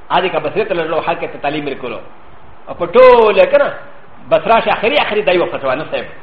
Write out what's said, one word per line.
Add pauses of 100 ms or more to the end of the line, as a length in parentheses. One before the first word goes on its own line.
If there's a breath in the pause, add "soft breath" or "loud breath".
(120)
ا
دې
که
بصرې
ته
لولو،
حق
ته
تعلیم
ورکولو. (680)
او
په
ټوله
کنه، (640)
بصره
شي
اخري،
اخري
دی
وخت
وانه
صاحب. (160)